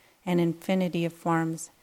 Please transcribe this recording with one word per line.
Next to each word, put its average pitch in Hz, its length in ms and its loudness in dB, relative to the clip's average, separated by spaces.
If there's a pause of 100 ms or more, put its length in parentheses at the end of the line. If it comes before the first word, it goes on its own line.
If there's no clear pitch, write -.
(260)
an 175 140 2
infinity 170 640 0
of 165 80 -2
forms. 165 580 -2 (120)